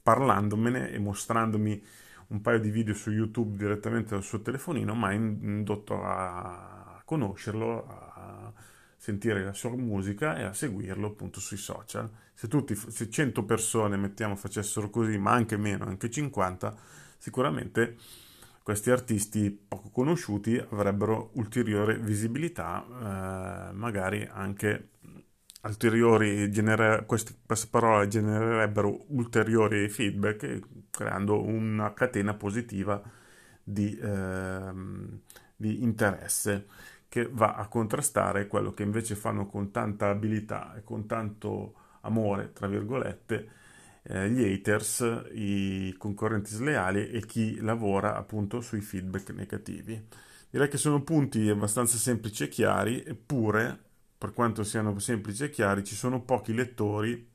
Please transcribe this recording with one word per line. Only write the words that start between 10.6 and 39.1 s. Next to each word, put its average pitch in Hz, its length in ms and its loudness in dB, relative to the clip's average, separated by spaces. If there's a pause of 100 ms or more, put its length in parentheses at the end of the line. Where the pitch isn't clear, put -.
appunto 101 320 -10
sui 98 180 -8
social. 110 520 -8 (240)
Se - 140 -10
tutti, 113 280 2
se - 340 -6
cento 120 360 0
persone, 107 500 2
mettiamo, 101 400 -2
facessero 104 540 -4
così, 110 280 2
ma 101 140 4
anche 117 240 4
meno, 101 300 0
anche 101 240 -4
cinquanta, 107 680 -2 (420)
sicuramente 120 800 0 (680)
questi 107 300 0
artisti 107 580 2
poco - 400 -10
conosciuti 123 680 0
avrebbero 104 760 0
ulteriore 107 640 2
visibilità, 98 1700 -4
eh, - 20 -12
magari 101 560 -2
anche 101 600 -2 (760)
ulteriori 107 880 4
genera-, 110 540 4
questi - 380 -2
passaparola 110 640 4
genererebbero 107 1000 2
ulteriori 110 800 4
feedback, 104 720 -2 (320)
creando 104 520 0
una 107 500 0
catena 104 420 2
positiva 101 680 -2 (600)
di, 104 360 0
ehm, 95 1200 -6 (360)
di 110 260 -2
interesse 104 840 0 (420)
che 120 220 0
va 110 240 2
a 104 120 -8
contrastare 101 800 0
quello 101 260 -2
che 110 100 -4
invece 107 320 0